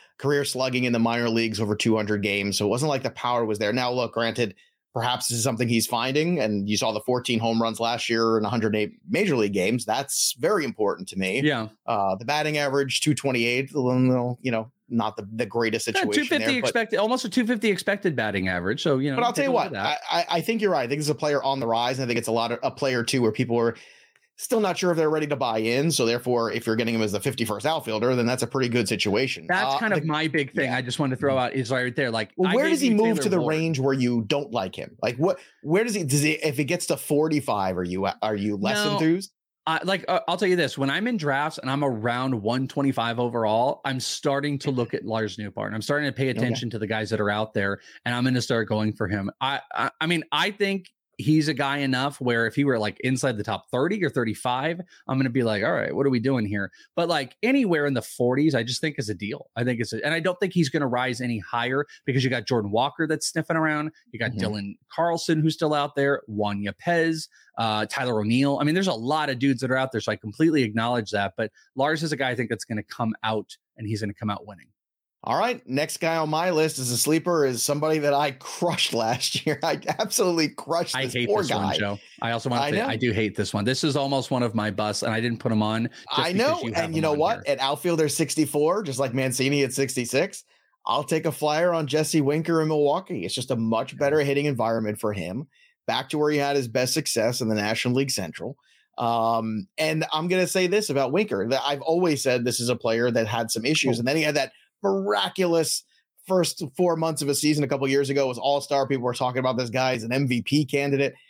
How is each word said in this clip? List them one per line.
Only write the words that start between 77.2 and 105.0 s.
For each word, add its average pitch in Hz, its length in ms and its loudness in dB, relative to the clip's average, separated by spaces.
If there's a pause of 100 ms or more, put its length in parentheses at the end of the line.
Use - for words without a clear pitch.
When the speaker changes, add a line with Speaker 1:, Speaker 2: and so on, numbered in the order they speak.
Speaker 1:
is 123 160 0
somebody 151 380 0
that 143 120 2
I 143 200 4
<laughs> 131 80 -12
crushed - 520 -2
last 113 540 -2
year. 151 160 0
I 156 180 0 (200)
absolutely 180 500 2
crushed - 460 -4
Speaker 2:
I 131 100 -2
Speaker 1:
this 120 80 -4
Speaker 2:
hate 123 140 0
Speaker 1:
poor 180 160 2
Speaker 2:
this 135 80 -2
Speaker 1:
guy. 92 120 0
Speaker 2:
one, 69 140 0
Joe. 101 220 -4 (240)
I 117 80 -2
also 117 180 -4
wanna 123 140 0
Speaker 1:
I 147 80 -2
Speaker 2:
say, - 60 0
Speaker 1:
know. 247 100 0
Speaker 2:
I 117 80 -2
do 120 160 0
hate 107 240 -2
this 101 180 -2
one. 104 100 0
This 127 200 0
is 147 120 0
almost 139 360 -2
one 127 100 0
of 110 140 0
my 107 160 0
busts, 104 320 -2
and 113 100 0
I 113 80 0
didn't 117 160 -2
put 117 140 -2
him 107 100 4
on 110 280 0
just - 300 -6
Speaker 1:
I 165 140 0
Speaker 2:
because 226 140 2 (140)
Speaker 1:
know, - 60 -6
Speaker 2:
you - 60 -4
have 165 120 0
Speaker 1:
and 165 100 -6
you 160 40 0
Speaker 2:
him 156 40 2
Speaker 1:
know 156 80 2
Speaker 2:
on 147 80 2
Speaker 1:
what? 196 160 2 (100)
Speaker 2:
here. 143 80 2
Speaker 1:
At 135 60 0
outfielder 151 500 2
sixty-four, 156 720 0
just 135 160 -6
like 131 160 0
Mancini 131 500 2
at 131 100 0
sixty-six, 135 720 -2 (440)
I'll 139 160 0
take 160 240 -2
a 151 40 2
flyer 151 400 0
on 160 140 0
Jesse 151 360 2
Winker 160 380 2
in 156 80 2
Milwaukee. 151 560 0
It's 90 120 -4
just 127 160 -4
a 123 40 0
much 113 440 0
better 147 220 4
hitting 143 240 0
environment 113 540 0
for 107 140 -2
him. 98 340 -6 (380)
Back 120 240 -2
to 156 80 -2
where 151 140 2
he 147 80 2
had 143 160 0
his 135 120 0
best 127 280 0
success 120 460 0
in 113 60 0
the 110 80 2
National 110 380 0
League 135 160 2
Central. 95 480 -6 (400)
Um, 113 680 0 (100)
and 160 340 0
I'm 156 160 -2
gonna 185 200 2
say 185 180 2
this 208 240 0
about 135 220 0
Winker, 127 380 0
that 127 140 0
I've 143 180 -2
always 160 420 2
said 123 200 2
this 120 160 0
is 120 100 0
a 123 60 0
player 117 360 0
that 113 160 2
had 117 240 -2
some 113 140 -4
issues, 135 320 2
Speaker 2:
Oh. - 20 -4
Speaker 1:
and 120 80 -2
then 147 100 2
he 160 60 0
had 151 120 0
that 135 160 -2 (320)
miraculous 190 1000 0 (440)